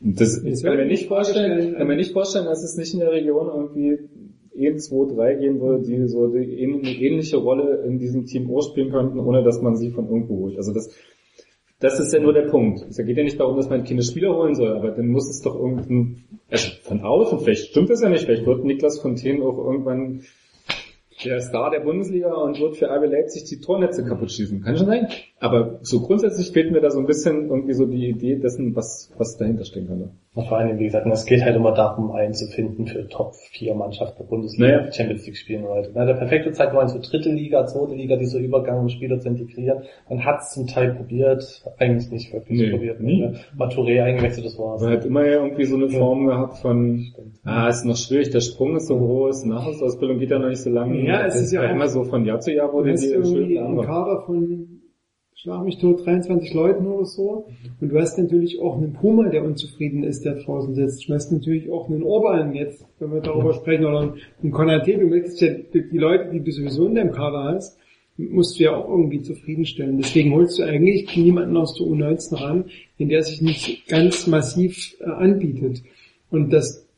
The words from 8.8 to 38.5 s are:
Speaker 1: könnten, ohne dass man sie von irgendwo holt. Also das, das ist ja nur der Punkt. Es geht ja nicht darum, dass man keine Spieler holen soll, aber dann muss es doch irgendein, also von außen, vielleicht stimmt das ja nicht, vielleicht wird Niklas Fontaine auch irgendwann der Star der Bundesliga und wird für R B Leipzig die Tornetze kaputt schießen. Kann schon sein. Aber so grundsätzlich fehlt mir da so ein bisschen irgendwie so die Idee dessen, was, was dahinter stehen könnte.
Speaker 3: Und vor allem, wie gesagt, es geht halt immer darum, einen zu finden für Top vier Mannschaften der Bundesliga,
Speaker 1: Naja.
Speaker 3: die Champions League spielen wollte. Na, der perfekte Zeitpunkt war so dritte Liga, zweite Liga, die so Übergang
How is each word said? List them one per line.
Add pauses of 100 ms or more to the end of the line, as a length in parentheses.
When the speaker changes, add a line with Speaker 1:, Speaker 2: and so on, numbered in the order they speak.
Speaker 1:
könnten,
ohne
dass
man
sie
von
irgendwo
holt.
Also
das, (880)
das
ist
ja
nur
der
Punkt.
Es
geht
ja
nicht
darum,
dass
man
keine
Spieler
holen
soll,
aber
dann
muss
es
doch
irgendein, (260)
also (120)
von
außen,
vielleicht
stimmt
das
ja
nicht,
vielleicht
wird
Niklas
Fontaine
auch
irgendwann (1040)
der
Star
der
Bundesliga
und
wird
für
R
B
Leipzig
die
Tornetze
kaputt
schießen.
Kann
schon
sein. (320)
Aber
so
grundsätzlich
fehlt
mir
da
so
ein
bisschen
irgendwie
so
die
Idee
dessen,
was,
was
dahinter
stehen
könnte. (240)
Speaker 3:
Und
vor
allem,
wie
gesagt,
es
geht
halt
immer
darum,
einen
zu
finden
für
Top
vier
Mannschaften
der
Bundesliga,
Speaker 1:
Naja.
Speaker 3:
die
Champions
League
spielen
wollte.
Na,
der
perfekte
Zeitpunkt
war
so
dritte
Liga,
zweite
Liga,
die
so
Übergang